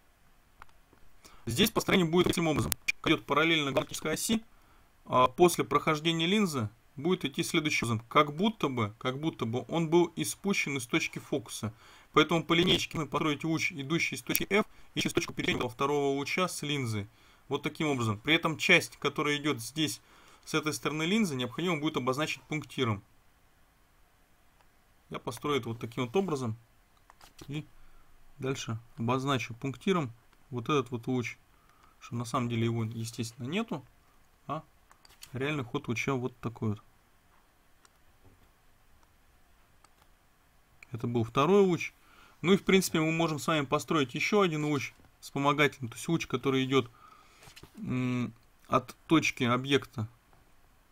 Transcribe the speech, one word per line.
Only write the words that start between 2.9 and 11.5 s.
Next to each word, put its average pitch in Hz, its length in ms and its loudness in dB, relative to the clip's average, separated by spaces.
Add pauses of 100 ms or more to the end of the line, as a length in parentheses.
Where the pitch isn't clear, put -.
Идёт - 220 2
параллельно 147 460 4
главной 151 100 2
оптической - 300 -4
оси, 226 320 0 (600)
а 127 200 4
после 170 380 4
прохождения 160 600 0
линзы 170 420 2 (280)
будет 175 280 -2
идти 151 180 -4
следующим 156 440 0
образом. 113 220 -2
Как 147 280 2
будто 196 320 0
бы, 117 300 -2
как 131 200 -4
будто 156 280 -4
бы 120 220 -4
он 160 200 -2
был 170 280 4
испущен 151 600 -2
из 131 100 -8
точки - 320 -2
фокуса. - 540 -6 (400)